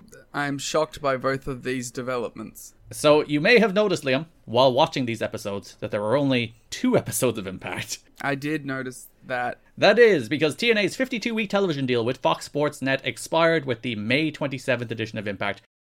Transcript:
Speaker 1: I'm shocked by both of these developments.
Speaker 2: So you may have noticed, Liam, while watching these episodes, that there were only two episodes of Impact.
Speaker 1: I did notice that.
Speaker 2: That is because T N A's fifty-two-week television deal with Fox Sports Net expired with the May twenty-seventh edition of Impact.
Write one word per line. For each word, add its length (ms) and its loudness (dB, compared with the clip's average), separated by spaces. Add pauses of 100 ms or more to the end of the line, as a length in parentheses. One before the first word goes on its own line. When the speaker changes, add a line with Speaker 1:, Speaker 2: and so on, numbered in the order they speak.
(320)
Speaker 1:
I'm 260 -4
shocked 420 -2
by 180 -2
both 280 -4
of 160 -8
these 280 -6
developments. 840 -8 (180)
Speaker 2:
So 320 6
you 160 0
may 200 6
have 120 4
noticed, 300 0
Liam, 240 0 (200)
while 260 4
watching 340 2
these 160 -4
episodes, 580 -8
that 100 -8
there 100 -2
were 160 0
only 400 0 (140)
two 260 0
episodes 420 0
of 80 -8
Impact. 520 -10 (220)
Speaker 1:
I 140 -2
did 320 -6
notice 400 -10 (200)
that. 340 -4 (180)
Speaker 2:
That 200 6
is 300 6
because 280 0
T 140 0
N 80 4
A's 180 0
fifty-two-week 520 -4
television 380 0
deal 180 2
with 140 0
Fox 260 0
Sports 380 -2
Net 220 0
expired 600 0
with 180 -4
the 120 -4
May 360 0
twenty-seventh 600 -4
edition 280 -6
of 100 -6
Impact. 340 -4 (280)